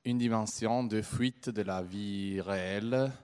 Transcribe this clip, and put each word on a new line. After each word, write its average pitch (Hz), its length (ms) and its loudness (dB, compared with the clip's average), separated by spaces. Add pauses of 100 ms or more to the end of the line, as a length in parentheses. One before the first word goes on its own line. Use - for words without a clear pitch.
une 123 140 2
dimension 113 680 2
de 110 160 2
fuite 123 480 0
de 107 140 -2
la 92 180 0
vie 98 600 -2
réelle, 101 680 0 (140)